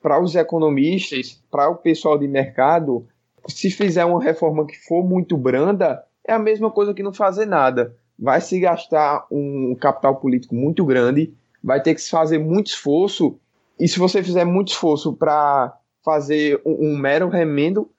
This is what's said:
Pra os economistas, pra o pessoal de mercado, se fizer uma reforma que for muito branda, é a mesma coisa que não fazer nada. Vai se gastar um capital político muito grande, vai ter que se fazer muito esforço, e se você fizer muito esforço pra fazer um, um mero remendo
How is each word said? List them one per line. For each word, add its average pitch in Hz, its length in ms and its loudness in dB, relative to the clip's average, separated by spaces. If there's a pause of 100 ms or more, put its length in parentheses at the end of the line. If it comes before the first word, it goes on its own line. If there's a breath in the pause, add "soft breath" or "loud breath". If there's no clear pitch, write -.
Pra 151 180 2
os 175 140 -2
economistas, 156 1040 0 (100)
pra 143 200 0
o 170 60 -6
pessoal 156 420 0
de 143 80 -2
mercado, 135 800 0 (400)
se 190 240 -4
fizer 180 340 0
uma 175 180 2
reforma 156 440 0
que 147 100 -18
for 175 280 -2
muito 180 320 0
branda, 143 680 0 (200)
é - 80 -2
a 226 60 2
mesma 214 320 0
coisa 208 220 0
que 196 100 -8
não 196 100 -6
fazer 196 340 0
nada. 127 500 0 (220)
Vai 135 220 2
se 180 200 -4
gastar 156 720 0
um 139 500 -4
capital 135 360 2
político 127 380 -2
muito 156 300 0
grande, 131 480 2 (300)
vai 139 180 0
ter 156 140 2
que 147 60 -6
se - 100 -10
fazer 160 280 2
muito 170 300 0
esforço, 165 720 0 (400)
e 175 80 2
se - 140 0
você 185 200 2
fizer 175 240 0
muito 185 240 0
esforço 151 440 -2
pra 143 640 0 (280)
fazer 151 600 0
um, 156 240 0
um 147 80 -2
mero 143 320 0
remendo 165 600 -2 (100)